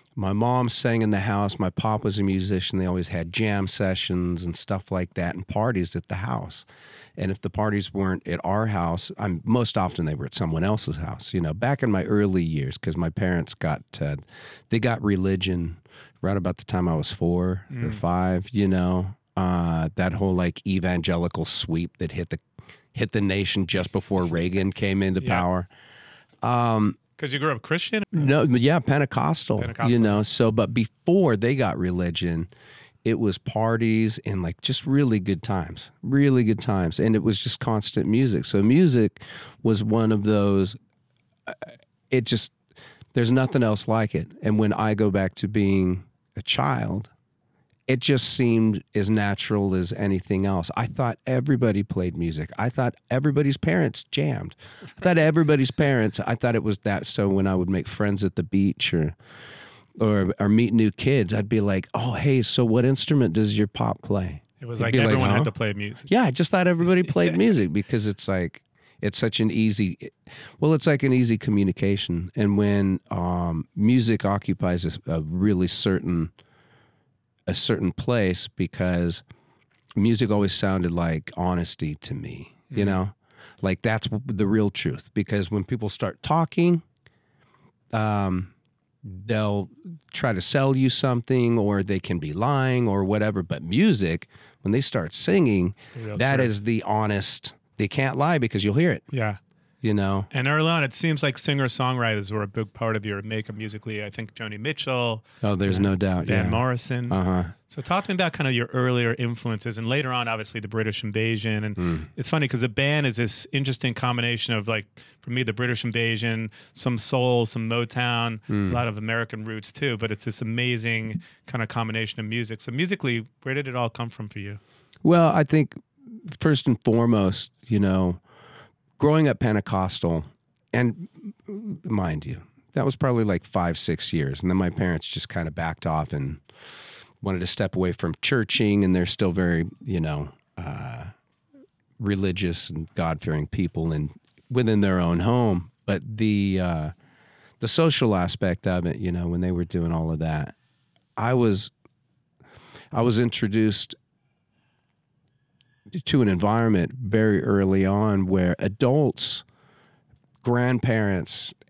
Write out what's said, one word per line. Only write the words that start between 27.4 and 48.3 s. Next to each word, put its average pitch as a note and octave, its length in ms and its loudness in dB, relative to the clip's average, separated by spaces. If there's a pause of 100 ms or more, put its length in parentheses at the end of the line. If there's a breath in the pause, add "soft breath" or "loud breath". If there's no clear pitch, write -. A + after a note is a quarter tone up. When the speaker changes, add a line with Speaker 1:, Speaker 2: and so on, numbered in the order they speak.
Speaker 2:
up A2+ 100 -6
Christian? F#3+ 480 -2
Speaker 1:
No, D3 320 4
yeah, C3 360 4
Pentecostal, C#3+ 800 0
Speaker 2:
Pentecostal. - 320 0
Speaker 1:
you A#2+ 60 6
know. G#2 240 4
So, A2+ 280 2
but G#2+ 240 2
before C3+ 600 2
they A#2 200 0
got G#2 220 0
religion, F2 680 -2 (560 loud breath)
it A2+ 140 2
was G2+ 200 0
parties A2 880 0
and, G2 180 -2
like, E2+ 180 -6
just - 260 -4
really C3 320 2
good F#2 240 -2
times, - 480 -4 (120)
really C3+ 420 4
good G#2+ 160 2
times. F#2 400 0
And A2 160 4
it G2+ 60 2
was G#2 180 2
just - 180 -4
constant - 480 0
music. A2 380 2
So G2 180 2
music B2 580 4 (420 loud breath)
was G#2+ 200 2
one A2 300 2
of G#2 120 2
those, G2+ 520 2 (720)
uh, - 40 -8 (580)
it B2+ 160 2
just, - 260 -2 (600 loud breath)
there's A#2+ 180 2
nothing C3 300 4
else G#2+ 260 2
like A2 260 0
it. D#2+ 140 -4 (140)
And G#2+ 160 2
when G#2 140 4
I G#2+ 220 2
go G#2 160 2
back F#2+ 260 0
to G#2 120 -4
being G2 560 2 (320)
a G#2 60 -10
child, A#2+ 640 -2 (800)
it B2+ 100 2
just B2+ 340 2